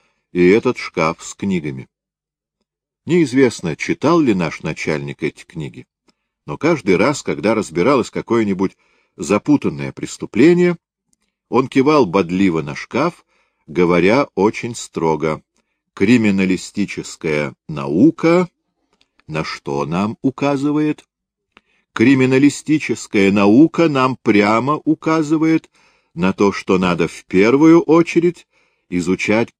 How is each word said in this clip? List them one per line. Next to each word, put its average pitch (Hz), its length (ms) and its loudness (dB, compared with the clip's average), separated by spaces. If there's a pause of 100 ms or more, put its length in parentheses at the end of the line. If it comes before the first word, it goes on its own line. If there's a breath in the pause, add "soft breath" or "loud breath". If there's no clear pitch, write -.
(320)
и 90 160 2
этот 117 300 2
шкаф 85 440 -4
с - 120 -18
книгами. 82 540 -8 (1160)
Неизвестно, 127 720 0
читал 147 420 -2
ли 135 160 2
наш - 280 -4
начальник 73 600 -8
эти - 220 -8
книги, 73 420 -14 (600)
но - 100 -10
каждый 135 400 0
раз, 131 260 -2
когда 95 320 -2
разбиралось 101 560 -2
какое-нибудь 98 680 -4 (380)
запутанное 87 760 -2
преступление, 170 840 0 (720)
он 127 180 0
кивал 139 380 2
бодливо 90 560 0
на 73 120 -10
шкаф, - 520 -6 (400)
говоря 87 680 2
очень 113 400 -2
строго: 78 680 -4 (500)
«Криминалистическая 95 1600 -2 (140)
наука 131 800 0 (800)
на 78 160 -8
что 71 400 -8
нам 92 380 -4
указывает? 143 840 -2 (880 soft breath)
«Криминалистическая 131 1400 2
наука 120 600 4
нам 131 260 0
прямо 110 680 0
указывает», 160 840 0 (460)
на 90 160 0
то, 98 200 0
что - 260 -2
надо 87 300 -2
в - 160 -18
первую 139 560 4
очередь 170 640 0 (420)
изучать 92 720 -2